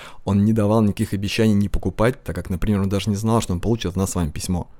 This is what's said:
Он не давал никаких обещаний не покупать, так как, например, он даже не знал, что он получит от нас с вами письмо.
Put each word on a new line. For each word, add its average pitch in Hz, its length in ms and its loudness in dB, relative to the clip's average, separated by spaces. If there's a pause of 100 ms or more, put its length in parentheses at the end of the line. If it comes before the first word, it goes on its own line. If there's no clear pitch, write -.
(240)
Он 101 200 4
не 110 80 4
давал 110 300 4
никаких 104 320 0
обещаний 104 400 2
не 101 140 2
покупать, - 540 0
так 87 140 -8
как, 90 140 -8
например, 98 320 0
он 98 60 0
даже 98 200 -2
не 101 80 0
знал, 113 240 2
что 95 140 -2
он 87 60 -2
получит 113 260 0
от 90 100 -6
нас 95 140 0
с - 40 -8
вами 82 160 0
письмо. 87 380 -4 (120)